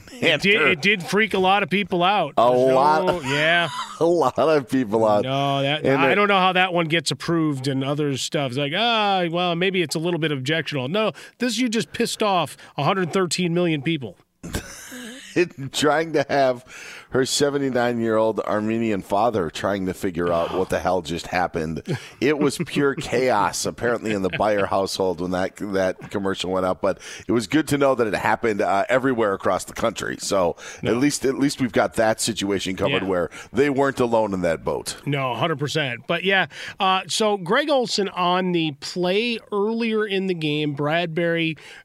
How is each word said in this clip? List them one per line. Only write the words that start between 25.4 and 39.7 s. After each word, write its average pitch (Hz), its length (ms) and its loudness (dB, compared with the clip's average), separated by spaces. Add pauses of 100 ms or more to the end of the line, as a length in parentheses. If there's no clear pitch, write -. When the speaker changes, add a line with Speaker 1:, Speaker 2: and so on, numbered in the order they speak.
Speaker 1:
that 95 540 -2
commercial 98 400 -4
went 92 160 0
out. 92 160 -2
But 92 160 0 (300)
it - 40 0
was 113 140 2
good 151 220 0
to 143 100 2
know 135 160 4
that 113 140 2
it 90 60 -2
happened, 107 460 0
uh, 98 280 2
everywhere 120 440 2
across 95 320 0
the - 80 -12
country. 71 460 -4
So 92 380 0 (260)
Speaker 2:
No. 110 80 0
Speaker 1:
at 113 80 2
least, 143 260 0
at 135 140 2
least 139 220 0
we've 120 120 -2
got 110 220 2
that 110 260 2
situation 98 540 -2
covered 92 280 0
Speaker 2:
Yeah. 92 60 -4
Speaker 1:
where 87 220 0 (220)
they 139 180 2
weren't 135 300 0
alone 113 340 2
in 92 80 -2
that 82 220 0
boat. 67 320 -4 (100)
Speaker 2:
No, 139 260 -2
a 113 40 -4
hundred 147 240 -2
percent. 135 480 -4
But 170 160 -2
yeah, 190 220 4 (340)
uh, 190 260 2
so 208 300 0
Greg 233 340 0
Olsen 214 400 0
on 180 400 0
the 160 300 0
play 202 580 -2 (140)
earlier 220 520 0